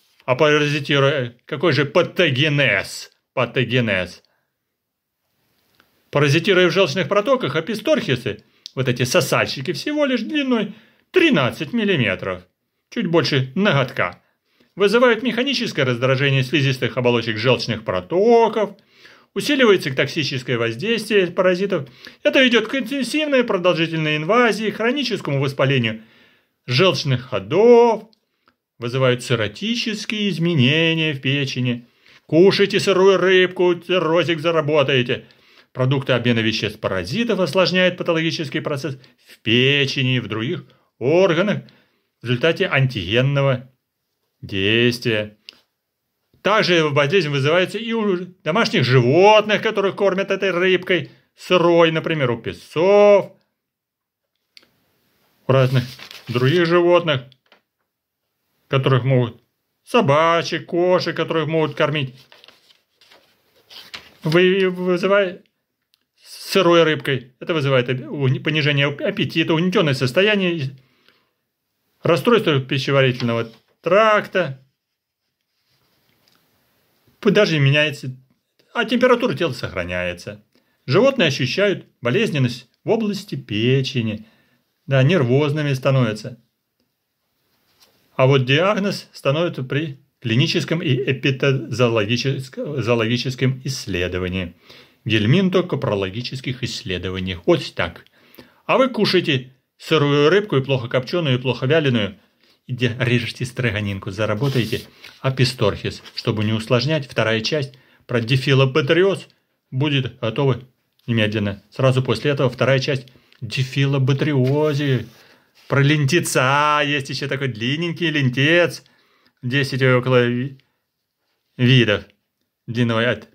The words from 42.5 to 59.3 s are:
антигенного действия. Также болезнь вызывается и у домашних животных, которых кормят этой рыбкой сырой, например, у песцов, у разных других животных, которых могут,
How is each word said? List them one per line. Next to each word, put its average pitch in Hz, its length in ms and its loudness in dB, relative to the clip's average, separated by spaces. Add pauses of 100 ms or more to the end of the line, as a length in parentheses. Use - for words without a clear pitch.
антигенного 131 1040 0 (720)
действия. 107 960 0 (1040)
Также 175 480 2
болезнь 147 400 2
вызывается 165 480 0
и 226 160 -6
у 208 240 0 (260)
домашних 196 420 0
животных, 180 760 4
которых 208 360 -2
кормят 196 340 0
этой 196 180 -2
рыбкой 180 640 0 (240)
сырой, 170 560 4
например, 160 400 -2
у 113 60 -2
песцов, 190 960 2 (2000)
у - 60 2
разных 131 320 2 (440)
других 131 380 0
животных, 170 600 2 (1400)
которых 135 360 0
могут, 135 400 0 (400)